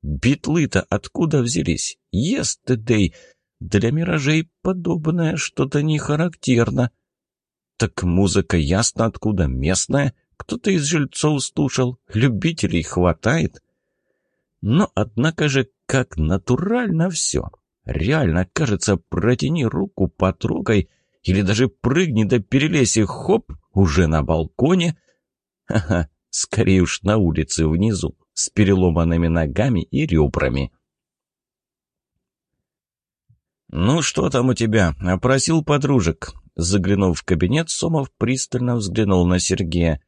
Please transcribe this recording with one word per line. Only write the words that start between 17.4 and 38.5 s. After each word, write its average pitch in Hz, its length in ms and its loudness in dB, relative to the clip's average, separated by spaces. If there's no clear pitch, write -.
Реально, 92 720 0
кажется, 104 440 0
протяни 127 680 -2
руку, 95 420 -2
потрогай, 98 840 -2
или 92 180 2
даже 104 260 2
прыгни 131 560 0
да 117 160 2
перелезь, 135 580 0
и 110 60 4
хоп, - 480 -2
уже 87 340 4
на 78 160 2
балконе. 156 720 0
Ха-ха, 87 440 -2
скорее 95 520 2
уж - 200 -2
на 104 160 2
улице 80 500 0
внизу, 87 500 -2
с - 160 -6
переломанными 85 800 2
ногами 82 560 0
и 143 220 -4
ребрами. 69 680 0
«Ну 120 340 0
что - 280 -2
там 127 200 2
у 123 40 2
тебя?» — 104 480 2
опросил 131 640 0
подружек. 135 680 0
Заглянув 92 640 0
в - 40 -16
кабинет, 95 460 0
Сомов 160 480 -2
пристально 123 580 -2